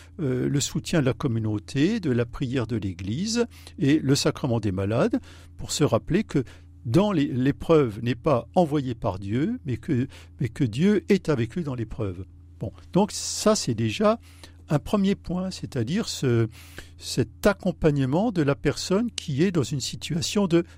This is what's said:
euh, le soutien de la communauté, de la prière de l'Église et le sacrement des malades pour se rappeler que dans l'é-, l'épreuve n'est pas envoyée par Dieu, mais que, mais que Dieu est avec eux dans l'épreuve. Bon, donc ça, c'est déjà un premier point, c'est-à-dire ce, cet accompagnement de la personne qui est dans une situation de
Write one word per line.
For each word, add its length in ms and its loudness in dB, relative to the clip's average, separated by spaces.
euh, 300 -2
le 100 0
soutien 400 -2
de 60 2
la 80 2
communauté, 840 -2
de 100 -2
la 160 0
prière 400 -4
de 100 -4
l'Église 720 -2
et 220 4
le 160 2
sacrement 440 0
des 120 0
malades 480 0
pour 140 -10
se 120 0
rappeler 400 2
que 200 0
dans 260 4
l'é-, 200 2
l'épreuve 680 2
n'est 140 0
pas 400 0
envoyée 400 2
par 240 -2
Dieu, 440 -2
mais 140 -4
que, 300 0
mais 80 -2
que 140 -2
Dieu 460 2
est 200 2
avec 260 0
eux 80 -2
dans 120 -6
l'épreuve. 500 -6
Bon, 120 -8
donc 200 4
ça, 440 0
c'est 200 -2
déjà 440 2
un 100 2
premier 340 2
point, 380 -4
c'est-à-dire 580 -4
ce, 380 2
cet 480 -4
accompagnement 840 2
de 100 0
la 140 2
personne 560 -2
qui 320 -2
est 80 2
dans 100 0
une 200 -4
situation 680 -2
de 160 2